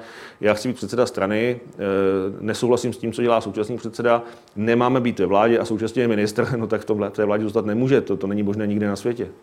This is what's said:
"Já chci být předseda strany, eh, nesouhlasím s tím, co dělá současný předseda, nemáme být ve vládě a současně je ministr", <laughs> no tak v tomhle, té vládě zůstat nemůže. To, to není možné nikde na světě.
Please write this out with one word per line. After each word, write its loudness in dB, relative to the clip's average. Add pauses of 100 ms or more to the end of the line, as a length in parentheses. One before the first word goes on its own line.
(400)
"Já 4
chci -4
být -2
předseda 0
strany, 0
eh, -20 (640)
nesouhlasím 0
s -10
tím, -4
co -2
dělá 4
současný -4
předseda, 0 (340)
nemáme 2
být -2
ve 2
vládě 4
a 0
současně -2
je 2
ministr", 0
<laughs> -2
no -2
tak -2
v -16
tomhle, -2
té 0
vládě 0
zůstat 0
nemůže. 2
To, -2
to -6
není -2
možné -2
nikde 0
na -2
světě. -4 (140)